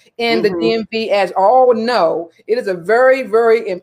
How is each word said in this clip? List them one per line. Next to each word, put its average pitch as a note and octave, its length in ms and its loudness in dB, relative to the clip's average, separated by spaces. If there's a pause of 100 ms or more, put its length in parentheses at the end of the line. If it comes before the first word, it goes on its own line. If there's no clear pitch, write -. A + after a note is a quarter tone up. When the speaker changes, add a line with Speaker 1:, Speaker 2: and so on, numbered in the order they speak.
(200)
Speaker 1:
in A#3 240 -2
the G3+ 60 2
Speaker 2:
Mm-hmm. F3 100 -6
Speaker 1:
D A3+ 140 0
M A3+ 180 -6
V, A3 200 -4
as F#3+ 240 0
all B3 380 4
know. F#3+ 560 -2 (160)
It A3+ 140 -2
is G#3 80 -6
a F#3 80 -2
very, B3 480 2
very A3+ 440 0
im-, F3+ 160 -8